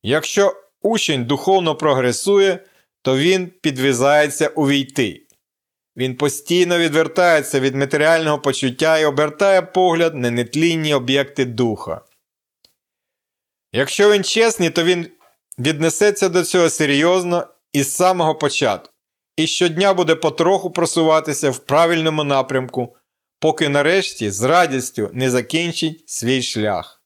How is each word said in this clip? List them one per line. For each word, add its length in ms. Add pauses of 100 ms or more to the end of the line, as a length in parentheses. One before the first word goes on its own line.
Якщо 520 (260)
учень 440
духовно 500
прогресує, 880 (360)
то 160
він 300
підвізається 1000
увійти. 800 (720)
Він 200
постійно 600
відвертається 840
від 160
матеріального 640
почуття 580
і 80
обертає 560
погляд 540
на 160
нетлінні 600
об'єкти 520
духа. 560 (1700)
Якщо 400
він 120
чесний, 460
то 140
він 280 (480)
віднесеться 680
до 140
цього 260
серйозно 760 (260)
із 220
самого 400
початку 560 (440)
і 120
щодня 460
буде 220
потроху 560
просуватися 760
в 100
правильному 640
напрямку, 720 (440)
поки 300
нарешті 600
з 120
радістю 680
не 160
закінчить 800
свій 320
шлях. 640